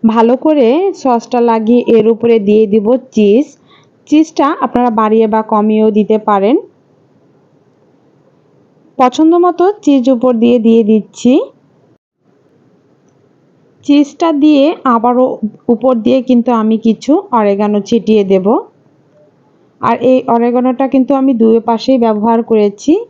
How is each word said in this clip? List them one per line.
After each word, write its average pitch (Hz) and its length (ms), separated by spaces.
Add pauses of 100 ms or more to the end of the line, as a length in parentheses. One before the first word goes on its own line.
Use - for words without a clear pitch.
ভালো 226 340
করে 294 300 (340)
সসটা 240 400
লাগিয়ে 226 460
এর 220 200
উপরে 226 320
দিয়ে 208 280
দিব 202 200 (240)
চিজ। 214 340 (600)
চিজটা 311 400 (140)
আপনারা 247 280
বাড়িয়ে 220 380
বা 220 140 (100)
কমিয়েও 214 400
দিতে 214 280
পারেন। 208 360 (2500)
পছন্দ 285 380
মতো 349 300 (160)
চিজ 277 280
উপর 254 260
দিয়ে 240 240
দিয়ে 226 240
দিচ্ছি। 220 500 (2500)
চিজটা 285 440 (120)
দিয়ে 294 220 (220)
আবারও 240 400 (420)
উপর 240 280
দিয়ে 233 260
কিন্তু 247 300
আমি 220 260
কিছু 220 340 (200)
অরিগানো 208 500
ছিটিয়ে 208 420
দেব। 190 240 (1300)
আর 233 200
এই 254 260
অরিগানোটা 240 600
কিন্তু 262 280
আমি 269 180
দুই 226 260
পাশেই 233 380
ব্যবহার 226 460
করেছি। 208 500 (160)